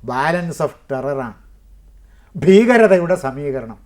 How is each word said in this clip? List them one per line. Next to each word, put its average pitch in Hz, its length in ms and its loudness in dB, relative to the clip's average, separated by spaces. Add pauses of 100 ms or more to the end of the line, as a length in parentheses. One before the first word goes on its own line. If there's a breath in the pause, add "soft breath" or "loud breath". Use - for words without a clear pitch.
(120)
balance 160 540 -4
of 135 60 -6 (180)
terror-ആണ്, 131 460 -6 (960)
ഭീകരതയുടെ 190 840 4 (100)
സമീകരണം. 131 600 -8